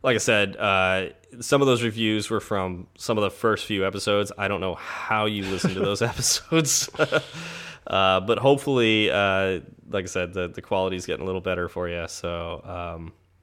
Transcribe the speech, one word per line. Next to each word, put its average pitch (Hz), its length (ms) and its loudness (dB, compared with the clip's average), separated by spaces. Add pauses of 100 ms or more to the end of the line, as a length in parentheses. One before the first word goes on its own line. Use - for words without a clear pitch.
Like 131 120 2
I 110 40 2
said, 104 380 2
uh, 95 520 2 (320)
some 139 200 4
of 139 60 6
those 120 160 4
reviews 110 480 0
were 110 100 0
from 92 460 -4 (100)
some 110 220 -2
of 104 40 2
the 95 80 2
first - 360 0
few 95 200 0
episodes. 101 520 0
I 98 100 -2
don't 98 120 -2
know 92 140 -4
how - 520 -2
you 104 180 -2
listen 95 300 -2
to 95 60 -4
those 98 220 0
<laughs> - 0 -
episodes. - 920 0
<laughs> - 40 -10 (880)
Uh, 95 340 4
but 101 180 2
hopefully, 120 720 4
uh, 95 480 2 (300)
like 98 160 -4
I - 20 -8
said, 90 260 -4
the, 90 160 -4
the 85 140 -12
quality's 95 440 -2
getting 78 160 -4
a 92 40 -6
little 92 140 -2
better 90 280 -2
for 87 200 -6
you. 85 180 -6
So, 85 580 -8
um, 85 480 -10 (300)